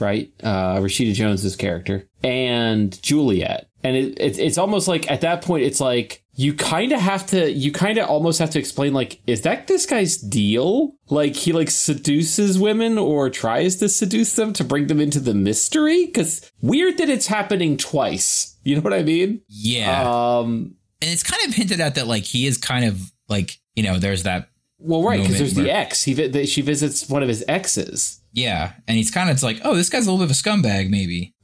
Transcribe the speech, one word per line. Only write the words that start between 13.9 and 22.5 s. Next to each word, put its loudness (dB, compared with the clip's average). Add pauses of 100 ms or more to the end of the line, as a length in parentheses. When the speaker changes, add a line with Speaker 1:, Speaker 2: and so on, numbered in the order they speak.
Speaker 1:
them 0
to -2
bring 0
them 2
into 0
the 0
mystery? 2
'Cause -4 (100)
weird 2
that 2
it's 0
happening 0
twice. -2 (100)
You 0
know 2
what 0
I 2
mean? 0
Speaker 2:
Yeah. -2
Speaker 1:
Um, 0 (260)
Speaker 2:
And -4
it's -2
kind -2
of -4
hinted 0
at 0
that, -2
like, 0
he 0
is 0